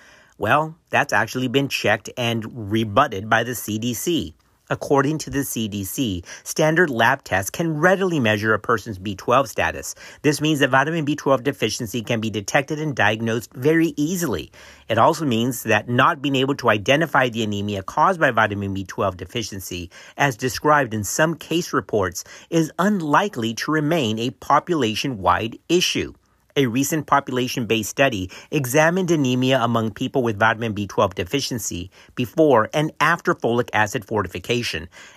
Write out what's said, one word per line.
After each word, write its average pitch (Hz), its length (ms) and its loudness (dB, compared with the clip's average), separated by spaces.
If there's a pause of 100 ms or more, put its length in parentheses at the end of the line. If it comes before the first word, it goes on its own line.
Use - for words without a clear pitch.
(380)
Well, 151 360 2 (140)
that's 127 240 0
actually 110 360 0
been 123 200 0
checked - 480 0
and 113 560 -4
rebutted 110 560 0
by 113 160 4
the 120 100 -6
C 104 240 -4
D 120 140 -2
C. 113 400 -2 (400)
According 143 460 2
to 139 120 -10
the 139 120 -2
C 113 240 -4
D 101 160 -6
C, 95 400 -4 (220)
standard 160 460 2
lab 120 340 2
tests 98 260 -2
can 165 300 -2
readily 180 400 2
measure 110 340 2
a 101 60 0
person's 107 400 -4
B 95 160 -6
twelve 123 320 2
status. - 480 -4 (260)
This 143 180 2
means 151 200 2
that 135 100 2
vitamin 147 340 2
B 147 120 0
twelve 135 260 0
deficiency 120 600 -4
can 113 180 -2
be 110 100 -4
detected 135 480 -2
and 156 160 -4
diagnosed 113 580 0
very 160 440 2
easily. 147 560 -2 (360)
It 113 80 0
also 151 280 4
means 120 400 0
that 107 240 0
not 135 340 2
being 139 140 0
able 135 180 2
to 123 160 0
identify 131 580 2
the 113 140 -4
anemia 104 400 -2
caused 165 380 0
by 147 100 4
vitamin 104 420 0
B 98 120 -4
twelve 98 320 -2
deficiency, 92 720 -8 (260)
as 139 200 0
described 131 580 0
in 107 80 -2
some 156 320 0
case - 380 -4
reports, 101 500 -2 (260)
is 160 300 0
unlikely 170 760 0
to - 180 -4
remain 147 480 0
a 120 100 -2
population-wide 113 1300 0 (100)
issue. 135 440 0 (440)
A 139 100 4
recent 139 400 -2
population-based 123 840 0
study 113 400 0 (220)
examined 156 640 2
anemia 127 500 2
among 117 300 0
people 131 320 -2
with 113 120 0
vitamin 110 360 2
B 101 160 -2
twelve 101 260 0
deficiency 98 800 -6 (240)
before 123 580 4
and 151 160 0 (100)
after 165 360 2
folic 117 360 0
acid 107 320 0
fortification, 101 840 -4 (280)